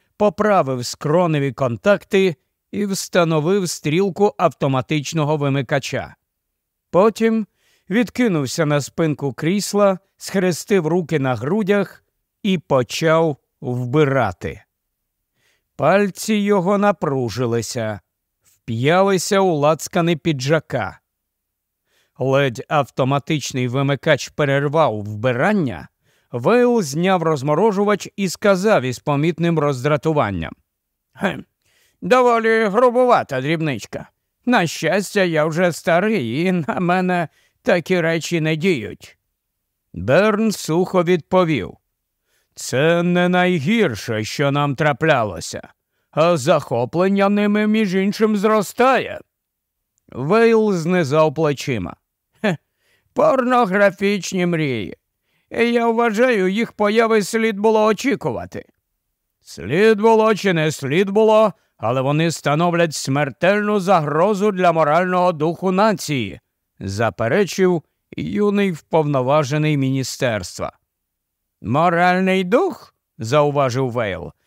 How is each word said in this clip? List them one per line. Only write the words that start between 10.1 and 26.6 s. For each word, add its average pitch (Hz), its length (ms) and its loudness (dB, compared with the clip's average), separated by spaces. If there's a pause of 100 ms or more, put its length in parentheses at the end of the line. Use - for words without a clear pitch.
схрестив 180 720 -2
руки 160 320 -2
на 131 160 -2
грудях 196 680 -2 (400)
і 190 140 2
почав 156 800 0 (240)
вбирати. 123 1000 -2 (1120)
Пальці 190 580 0
його 202 440 0
напружилися, 120 1200 -2 (420)
вп'ялися 180 1000 0
у 190 160 2
лацкани 165 640 0
піджака. 135 840 -4 (1200)
Ледь 135 480 0
автоматичний 139 1000 -2
вимикач 139 600 0
перервав 139 760 0
вбирання, 120 840 -2 (440)
Вейл 233 500 2